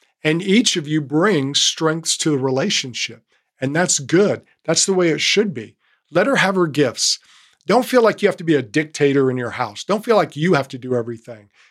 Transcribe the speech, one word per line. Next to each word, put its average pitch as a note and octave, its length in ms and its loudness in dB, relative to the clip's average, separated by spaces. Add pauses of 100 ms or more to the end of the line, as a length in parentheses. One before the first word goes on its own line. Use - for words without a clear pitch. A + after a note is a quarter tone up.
(220)
And E3 200 0
each G3+ 340 2
of D3+ 120 -4
you D#3 120 0
brings D3 600 0
strengths D#3+ 580 -2
to D#3+ 120 -2
the C#3+ 80 2
relationship. C3 880 -4 (360)
And C3+ 140 -2
that's F3 240 0
good. D3 440 0 (220)
That's E3 220 0
the G3 80 0
way F3+ 160 2
it D3 100 -2
should G3+ 340 0
be. G#2+ 220 -14 (340)
Let F3 160 2
her C4+ 100 2
have F#3+ 200 2
her F3+ 100 2
gifts. C3+ 520 0 (480)
Don't A#3+ 200 2
feel B3 160 2
like G#3+ 180 2
you G3 80 2
have F#3+ 80 -2
to F3 80 -12
be D#3+ 100 2
a C3 80 2
dictator C#3 680 0
in B2+ 60 -2
your A#2+ 140 -6
house. A2 340 -8
Don't G#3 200 -2
feel A3+ 120 2
like E3 200 0
you E3 180 2
have C3+ 140 0
to B2+ 100 -12
do B2+ 160 -4
everything. A2+ 560 -8 (200)